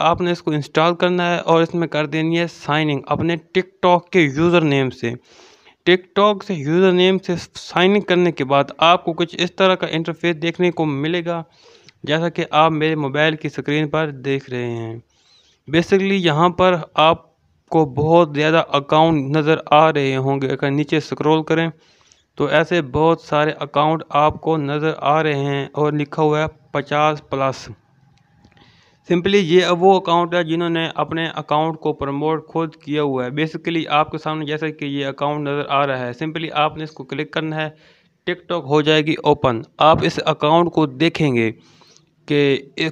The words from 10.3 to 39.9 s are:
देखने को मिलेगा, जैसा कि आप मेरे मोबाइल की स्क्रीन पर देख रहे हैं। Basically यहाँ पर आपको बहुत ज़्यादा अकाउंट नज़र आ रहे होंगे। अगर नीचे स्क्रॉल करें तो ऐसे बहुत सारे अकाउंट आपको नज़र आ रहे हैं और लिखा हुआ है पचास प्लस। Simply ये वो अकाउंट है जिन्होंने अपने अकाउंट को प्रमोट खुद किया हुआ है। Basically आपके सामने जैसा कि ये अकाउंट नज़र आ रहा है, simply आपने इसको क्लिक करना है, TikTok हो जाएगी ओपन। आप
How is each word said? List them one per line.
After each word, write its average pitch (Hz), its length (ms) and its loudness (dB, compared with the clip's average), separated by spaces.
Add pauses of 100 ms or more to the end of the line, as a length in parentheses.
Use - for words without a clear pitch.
देखने 170 320 -2
को 165 160 -2
मिलेगा, 165 580 -4 (600)
जैसा 160 240 0
कि 165 160 -4 (100)
आप 160 180 4
मेरे 156 260 0
मोबाइल 151 380 0
की 151 140 -8
स्क्रीन 147 380 -2
पर 156 220 -2 (120)
देख 135 280 -4
रहे 120 200 -6
हैं। 117 320 -8 (640)
Basically 190 460 2
यहाँ 170 360 2
पर 185 240 2 (240)
आपको - 880 0
बहुत 151 460 2
ज़्यादा 156 260 2 (140)
अकाउंट 151 640 2
नज़र 156 260 0 (100)
आ 156 180 6
रहे 139 260 0
होंगे। 135 320 -2
अगर 139 220 -2
नीचे 147 300 0
स्क्रॉल 147 420 0
करें 160 280 0 (680)
तो 143 120 0
ऐसे 160 300 2 (140)
बहुत 160 300 2
सारे 151 360 0
अकाउंट 156 420 0 (100)
आपको 151 440 0
नज़र 151 460 -4
आ 147 180 2
रहे 147 240 -2
हैं 139 280 -4
और 151 220 -2
लिखा 147 280 -4
हुआ 151 180 2
है 156 80 -2 (260)
पचास 151 460 -2 (100)
प्लस। 135 360 -4 (1400)
Simply 185 340 2
ये 170 280 4
वो 180 280 4
अकाउंट 170 360 0
है 175 100 2
जिन्होंने 165 420 -2 (100)
अपने 160 400 -4
अकाउंट 156 440 -2
को 151 140 -2
प्रमोट 151 520 -4
खुद 160 300 -6
किया 147 260 -4
हुआ 131 220 -2
है। 123 80 -6
Basically 160 600 -4
आपके 156 260 0
सामने 156 280 -6
जैसा 156 240 -4
कि 151 180 -10
ये 139 160 -4
अकाउंट 143 440 -4
नज़र 143 200 -4
आ 143 160 2
रहा 131 200 -2
है, 120 100 -8
simply 160 420 -8
आपने 151 280 -2
इसको 151 200 -14
क्लिक 151 280 -8
करना 156 240 -4
है, 156 180 -6 (520)
TikTok 175 420 -6
हो 151 140 2
जाएगी 151 340 2 (100)
ओपन। 139 360 2 (200)
आप 156 220 6